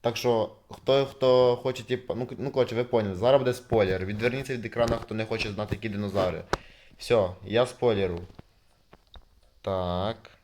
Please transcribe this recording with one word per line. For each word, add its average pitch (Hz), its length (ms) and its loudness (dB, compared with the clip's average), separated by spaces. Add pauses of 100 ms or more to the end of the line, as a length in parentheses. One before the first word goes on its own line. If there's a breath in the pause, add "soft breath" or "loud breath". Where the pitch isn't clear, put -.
Так 117 160 -2
що, 113 340 0 (200)
хто, 135 360 2
хто 127 500 4
хоче, 127 260 -6
типа, 123 320 -4
ну, 120 120 -4
к-, 127 120 -12
ну, 135 120 -6
коротше, 123 240 0
ви 120 100 0
поняли, 107 300 0
зараз 123 260 4
буде 123 140 0
спойлер. 95 520 0
Відверніться 120 460 -4
від 113 120 -8
екрану, 117 380 0
хто - 120 -10
не 110 120 -4
хоче 110 260 -4
знати, 104 220 -6
які 113 140 -8
динозаври. 98 560 -2 (540 loud breath)
Все, 101 320 2 (140)
я 110 220 2
спойлеру. 98 540 0 (1400)
Так. 95 680 -4 (140)